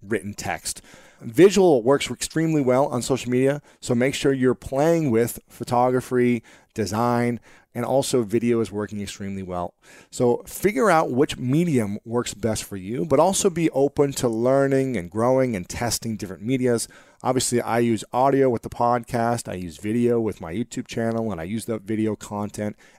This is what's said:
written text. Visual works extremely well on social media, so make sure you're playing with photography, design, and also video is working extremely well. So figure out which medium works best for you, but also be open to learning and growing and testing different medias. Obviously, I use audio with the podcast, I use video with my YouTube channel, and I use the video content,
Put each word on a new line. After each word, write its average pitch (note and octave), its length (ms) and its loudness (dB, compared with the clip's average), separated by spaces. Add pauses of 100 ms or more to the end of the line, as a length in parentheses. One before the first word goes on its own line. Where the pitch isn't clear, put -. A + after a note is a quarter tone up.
written G2+ 320 -6
text. - 480 -8 (380)
Visual D#3+ 600 6
works C3+ 280 2
extremely D#3+ 500 -2
well B2+ 260 2
on B2 160 -4
social B2 280 -2
media, C3+ 320 0 (180)
so - 140 -2
make B2+ 200 0
sure C#3 180 0
you're B2+ 220 4
playing D#3 580 0
with A#2 260 2 (100)
photography, B2 920 0 (320)
design, A#2+ 640 0 (360)
and A#2+ 100 -4
also C3 380 2
video A2+ 380 2
is G2+ 120 -2
working G#2 280 -8
extremely G2 420 -10
well. F2+ 320 -8 (360)
So A#2+ 360 0
figure G#3+ 440 0
out E3 200 4
which C3 260 0
medium C3 680 0
works A#2 300 -4
best A2 300 -4
for G2+ 120 -12
you, G#2+ 280 -6
but C#3 160 2
also F#3+ 300 2
be E3 200 0
open C#3+ 440 0
to B2+ 140 -2
learning C3+ 680 2
and E2+ 140 -6
growing B2+ 440 0
and F2+ 140 -6
testing A2+ 480 -4
different F#2 260 -10
medias. B2 460 0 (320)
Obviously, B2 400 0
I A2+ 200 0
use A#2 320 2
audio C3+ 360 4
with A#2 140 -2
the A2+ 60 -12
podcast, A#2+ 800 -2
I G2+ 60 -8
use F2+ 220 -10
video A#2 440 0
with G#2+ 200 -4
my E2+ 140 -10
YouTube A#2 320 -6
channel, A2+ 460 -4
and E2+ 80 -6
I E2 40 -6
use G#2 200 -6
the A2 140 -6
video G#2+ 360 -2
content, G#2 600 -8 (220)